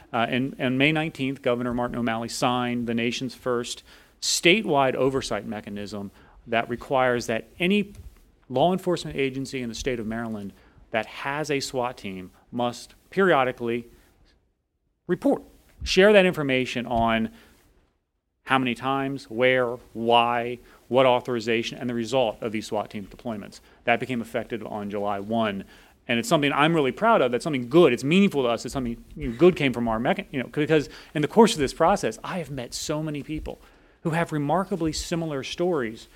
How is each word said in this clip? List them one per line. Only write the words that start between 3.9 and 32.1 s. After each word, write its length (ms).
statewide 760
oversight 500
mechanism 640
that 200
requires 580
that 200
any 320
law 240
enforcement 440
agency 460
in 60
the 80
state 240
of 80
Maryland 440
that 140
has 460
a 100
swat 380
team 320
must 440
periodically 760
report, 360
share 320
that 100
information 600
on 420
how 140
many 160
times, 540
where, 480
why, 680
what 160
authorization, 720
and 140
the 40
result 460
of 120
these 140
swat 220
team 180
deployments. 540
That 160
became 220
effective 440
on 220
July 320
one. 440
And 100
it's 120
something 240
I'm 200
really 180
proud 280
of. 120
That's 120
something 240
good. 240
It's 100
meaningful 420
to 40
us. 160
It's 80
something, 240
you 140
know, 80
good 200
came 180
from 140
our 100
mecha-, 320
you 120
know, 80
because 380
in 60
the 80
course 240
of 60
this 160
process, 500